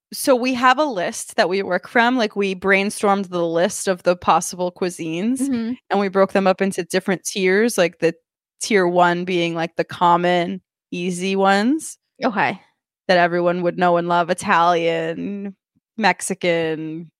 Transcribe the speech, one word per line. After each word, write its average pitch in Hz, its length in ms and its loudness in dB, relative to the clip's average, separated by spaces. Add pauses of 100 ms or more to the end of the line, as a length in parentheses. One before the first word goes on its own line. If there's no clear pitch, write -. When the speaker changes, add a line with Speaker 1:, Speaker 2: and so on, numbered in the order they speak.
(120)
Speaker 1:
so 269 240 2
we 254 180 0
have 254 240 4
a 311 60 2
list 202 520 -6
that 196 120 2
we 190 140 -2
work 180 260 -4
from. 240 280 2
Like, 208 200 -2
we 196 180 0
brainstormed 196 720 0
the 175 180 -2
list 170 420 -2
of 185 140 -2
the 180 140 2
possible 180 560 0
cuisines 180 680 -4
Speaker 2:
Mm-hmm. 247 320 -4 (180)
Speaker 1:
and 196 100 0
we 202 80 0
broke 190 240 0
them 196 140 2
up 185 140 2
into 190 240 -2
different 185 400 -4
tiers, 202 540 0
like, 175 220 0
the 165 140 2 (460)
tier 185 280 2
one 175 360 2
being, 170 300 -2
like, 165 220 -6
the 170 80 0
common, 175 760 2 (300)
easy 180 460 -4
ones 202 640 0 (260)
Speaker 2:
Okay. 190 360 0 (480)
Speaker 1:
that 185 100 4
everyone 175 440 2
would 170 160 -2
know 175 180 2
and 170 120 -2
love, 175 220 0
Italian, 175 1200 0 (420)
Mexican, 165 1200 -2